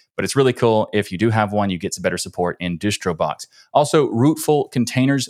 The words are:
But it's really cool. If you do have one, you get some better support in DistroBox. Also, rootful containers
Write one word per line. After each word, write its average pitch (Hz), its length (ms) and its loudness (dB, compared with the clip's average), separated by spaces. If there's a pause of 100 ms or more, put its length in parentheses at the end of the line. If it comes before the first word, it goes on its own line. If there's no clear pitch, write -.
(160)
But - 80 -4
it's 95 140 -4
really 131 160 4
cool. 110 400 2
If 104 180 0
you 90 60 -6
do 113 120 2
have 107 220 2
one, 104 180 0
you 90 80 -2
get 85 160 -6
some 92 80 -10
better 90 160 -2
support 87 440 -4
in 87 180 -4
DistroBox. 87 680 -4 (260)
Also, 147 340 4
rootful 147 640 0
containers 131 580 0